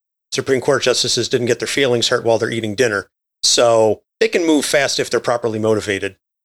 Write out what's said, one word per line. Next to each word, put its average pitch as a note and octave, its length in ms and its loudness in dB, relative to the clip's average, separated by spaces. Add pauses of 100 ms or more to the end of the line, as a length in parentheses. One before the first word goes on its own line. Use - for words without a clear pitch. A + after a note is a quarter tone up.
(320)
Supreme C3 300 -2
Court C3+ 220 0
justices A#2+ 460 0
didn't B2 180 0
get A#2 120 0
their A2 80 -6
feelings B2 420 0
hurt A#2+ 140 0
while A2+ 140 2
they're A#2 140 -2
eating A2 240 -4
dinner. G#2 340 0 (340)
So A2+ 600 4 (160)
they A3 80 2
can G3+ 180 0
move D3+ 200 2
fast C#3 340 0
if C3+ 100 -4
they're A#2 100 0
properly A#2 400 -2
motivated. G2+ 580 -2 (280)